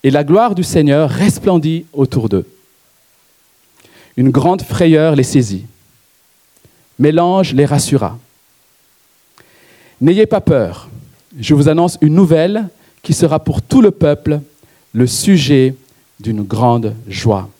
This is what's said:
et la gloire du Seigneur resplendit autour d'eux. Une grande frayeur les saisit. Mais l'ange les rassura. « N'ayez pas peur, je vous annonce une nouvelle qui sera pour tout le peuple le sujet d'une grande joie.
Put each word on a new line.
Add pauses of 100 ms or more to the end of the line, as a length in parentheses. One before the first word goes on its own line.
et
la
gloire
du
Seigneur
resplendit
autour
d'eux. (1700)
Une
grande
frayeur
les
saisit. (1300)
Mais
l'ange
les
rassura. « (1800)
N'ayez
pas
peur, (500)
je
vous
annonce
une
nouvelle (340)
qui
sera
pour
tout
le
peuple (520)
le
sujet (460)
d'une
grande (140)
joie. (120)